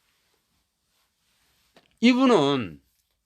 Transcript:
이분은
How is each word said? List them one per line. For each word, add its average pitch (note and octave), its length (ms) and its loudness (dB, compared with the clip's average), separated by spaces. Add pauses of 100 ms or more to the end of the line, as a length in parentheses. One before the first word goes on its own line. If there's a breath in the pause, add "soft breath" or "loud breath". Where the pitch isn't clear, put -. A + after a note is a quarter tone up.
(2000)
이분은 D3+ 800 0 (460)